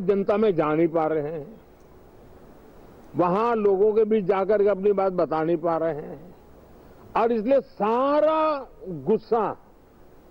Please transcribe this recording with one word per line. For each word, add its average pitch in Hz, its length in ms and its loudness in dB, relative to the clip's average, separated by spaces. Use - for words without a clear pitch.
जनता 202 300 0
में 214 180 2
जा 151 200 0
नहीं 165 140 2
पा 156 180 -2
रहे 156 240 -4
हैं, 156 160 -12
वहां 196 400 0
लोगों 202 360 2
के 220 120 2
बीच 214 200 0
जाकर 196 380 2
के 202 80 4
अपनी 196 240 0
बात 190 200 0
बता 160 280 -2
नहीं 170 160 0
पा 165 180 -2
रहे 160 180 -2
हैं 165 400 -14
और 233 160 2
इसलिए 240 280 2
सारा 285 1040 0
गुस्सा 208 520 -2